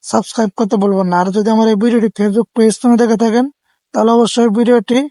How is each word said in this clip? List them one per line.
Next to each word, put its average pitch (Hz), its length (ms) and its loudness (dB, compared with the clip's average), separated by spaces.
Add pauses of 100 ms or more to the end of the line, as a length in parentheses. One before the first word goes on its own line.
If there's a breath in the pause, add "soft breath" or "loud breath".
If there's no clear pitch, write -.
সাবস্ক্রাইব 220 560 -4
করতে 226 220 -2
ভুলবেন 196 300 0
না। 175 100 0
আর 185 60 0 (100)
যদি 214 180 -2
আমার 220 180 2
এই 208 100 -2
ভিডিওটি 233 340 0
Facebook 208 380 -2
পেজ 220 260 2
থেকে 240 200 2
দেখে 226 220 2
থাকেন 233 220 0 (480)
তাহলে 226 240 0
অবশ্যই 233 400 0
ভিডিওটি 240 420 0 (120)